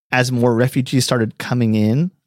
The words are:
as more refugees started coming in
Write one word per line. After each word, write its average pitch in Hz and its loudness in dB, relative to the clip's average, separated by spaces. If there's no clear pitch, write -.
as 127 0
more 120 2
refugees 127 0
started 113 -2
coming 117 -2
in 117 0